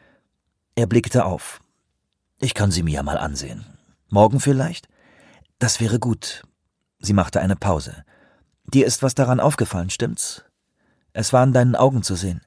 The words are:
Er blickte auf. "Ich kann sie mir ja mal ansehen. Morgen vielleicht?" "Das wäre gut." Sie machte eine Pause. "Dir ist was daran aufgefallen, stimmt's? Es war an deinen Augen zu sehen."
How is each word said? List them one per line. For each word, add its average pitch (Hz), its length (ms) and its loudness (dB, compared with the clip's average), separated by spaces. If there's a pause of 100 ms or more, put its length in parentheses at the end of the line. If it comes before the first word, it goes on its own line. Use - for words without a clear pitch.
(760)
Er 117 120 0
blickte 110 380 2
auf. - 360 -8 (800)
"Ich 131 140 -2
kann 101 180 0
sie 85 120 -2
mir 76 140 -2
ja 71 60 -4
mal 71 160 -4
ansehen. 69 460 -10 (460)
Morgen 107 300 4
vielleicht?" 143 480 -2 (720)
"Das 117 220 -2
wäre 113 180 0
gut." - 440 -6 (560)
Sie 98 140 -2
machte 95 280 2
eine 92 160 0
Pause. - 480 -4 (680)
"Dir 135 140 6
ist - 160 -2
was 131 120 0
daran 123 260 0
aufgefallen, 98 500 -2
stimmt's? - 540 -8 (680)
Es - 200 -4
war 127 100 6
an 131 100 4
deinen 123 240 4
Augen 131 260 4
zu 98 120 -4
sehen." 87 320 -6